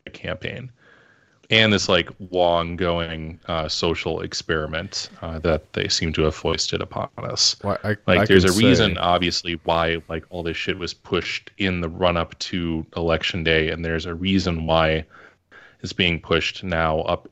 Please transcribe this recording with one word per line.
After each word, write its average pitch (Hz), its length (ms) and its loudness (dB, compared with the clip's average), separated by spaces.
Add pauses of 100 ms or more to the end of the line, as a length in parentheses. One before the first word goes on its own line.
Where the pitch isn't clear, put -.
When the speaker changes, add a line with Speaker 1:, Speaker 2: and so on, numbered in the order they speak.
(140)
Speaker 1:
campaign - 580 -10 (800)
and 110 200 6
this, 98 160 2
like, 87 220 4 (220)
long-going, 85 1160 0
uh, 80 200 -2
social 82 540 -2
experiment, 80 880 -6 (120)
uh, 80 160 -8
that 80 360 -2
they 95 140 -2
seem - 240 -2
to 78 120 0
have 76 100 2
foisted - 480 -4
upon - 260 -8 (100)
us. - 460 -2
Speaker 2:
Well, 101 200 -2
I, 104 60 -2 (180)
Speaker 1:
Like, 95 140 6
Speaker 2:
I 107 40 4
Speaker 1:
there's 95 200 8
Speaker 2:
could 92 100 4
Speaker 1:
a 113 120 6
reason, 110 280 4
Speaker 2:
say 90 60 -6
Speaker 1:
obviously, 87 520 0 (100)
why, 82 460 0
like, 82 220 -8
all 90 100 -8
this 82 160 -4
shit - 220 -4
was 85 160 -8
pushed - 640 -6
in 92 220 0
the 82 80 -4
run-up 87 500 0
to 85 440 -2 (140)
Election 82 460 0
Day, 80 260 2
and 82 160 -6
there's 82 220 -4
a 85 80 -8
reason 90 500 0
why 80 400 2 (760)
it's 92 120 -10
being 85 260 0
pushed - 440 -2
now 80 380 0
up - 300 -4